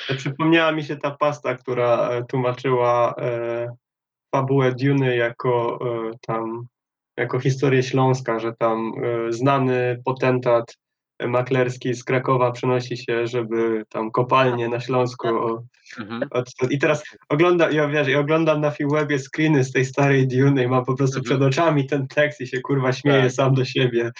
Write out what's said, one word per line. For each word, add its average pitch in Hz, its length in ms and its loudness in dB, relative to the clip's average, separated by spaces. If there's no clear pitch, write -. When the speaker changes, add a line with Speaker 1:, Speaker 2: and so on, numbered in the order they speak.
Speaker 1:
e, 139 60 -2
przypomniała 160 560 2
mi 156 120 -4
się 147 140 -6
ta 147 140 -4
pasta, 143 440 -2
która, 120 540 0
e, 120 160 -2
tłumaczyła, 123 920 0
e, 117 580 -4
fabułę 131 400 2
Duny 135 400 2
jako, 120 640 0
e, 120 60 -14
tam, 113 400 -6
jako 123 220 -2
historię 131 440 2
Śląska, 131 560 0
że 113 140 -4
tam, 113 380 -2
e, 117 60 -2
znany 127 720 0
potentat, 127 720 0
e, 120 80 -4
maklerski 127 680 -2
z 117 100 -8
Krakowa 127 480 0
przenosi 123 460 -2
się, 117 300 -2
żeby 113 640 -2
tam 110 220 -6
kopalnie 123 580 2
na 120 100 -2
Śląsku 123 480 -2
o-, 113 360 -2
Speaker 2:
Mhm. 113 220 -8
Speaker 1:
od-, 127 400 -4
i 143 80 0
teraz 147 200 2
Speaker 2:
Właśnie. - 200 -20
Speaker 1:
ogląda-, 170 420 4
ja, 151 160 2
wiesz, 143 200 0
ja 139 120 2
oglądam 156 420 2
na 147 100 0
Filmwebie 147 480 0
screeny 156 440 2
z 131 80 -4
tej 131 140 2
starej 135 420 2
Duny 131 360 4
i 120 40 0
mam 127 180 0
po 131 100 -2
prostu 135 260 0
przed 120 140 0
Speaker 2:
Mhm. 139 160 4
Speaker 1:
oczami 151 360 2
ten 139 200 -2
tekst 143 340 -2
i 127 60 -8
się, 127 140 -6
kurwa, 131 320 0
śmieję 139 300 4
Speaker 2:
Tak. 123 80 2
Speaker 1:
sam 135 220 2
do 131 120 2
siebie. 117 540 0